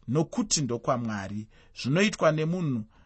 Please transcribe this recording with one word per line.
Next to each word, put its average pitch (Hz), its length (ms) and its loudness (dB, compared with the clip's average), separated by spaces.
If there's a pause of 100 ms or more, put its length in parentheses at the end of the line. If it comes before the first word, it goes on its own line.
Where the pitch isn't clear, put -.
nokuti 165 540 0
ndokwaMwari. 110 840 -2 (340)
Zvinoitwa 165 500 2
nemunhu, 156 520 -2 (220)